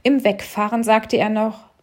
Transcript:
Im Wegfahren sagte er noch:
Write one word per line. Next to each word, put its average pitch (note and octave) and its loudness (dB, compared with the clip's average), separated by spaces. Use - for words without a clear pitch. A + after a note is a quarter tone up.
Im C4 2
Wegfahren G#3+ -2
sagte A3 2
er G#3 2
noch: G#3+ -2